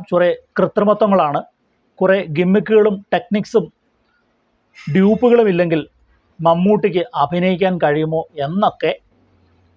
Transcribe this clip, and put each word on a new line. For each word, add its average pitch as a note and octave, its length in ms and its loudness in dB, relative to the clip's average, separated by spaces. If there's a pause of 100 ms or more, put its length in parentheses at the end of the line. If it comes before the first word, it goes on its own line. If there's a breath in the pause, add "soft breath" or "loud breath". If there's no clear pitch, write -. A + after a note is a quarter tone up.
(100)
ചുറെ F3 200 2 (280)
കൃത്രിമത്വങ്ങളാണ്, F#3+ 840 0 (560)
കുറേ F#3+ 200 2 (200)
ഗിമ്മിക്കുകളും G#3 580 2 (180)
ടെക്നിക്സും G3+ 520 -2 (1120)
ഡ്യൂപ്പുകളും G#3+ 760 2
ഇല്ലെങ്കിൽ E3+ 280 0 (600)
മമ്മൂട്ടിക്ക് F3+ 640 0 (200)
അഭിനയിക്കാൻ F3+ 600 -2
കഴിയുമോ D#3 380 -2 (240)
എന്നൊക്കെ F3 480 -2 (840)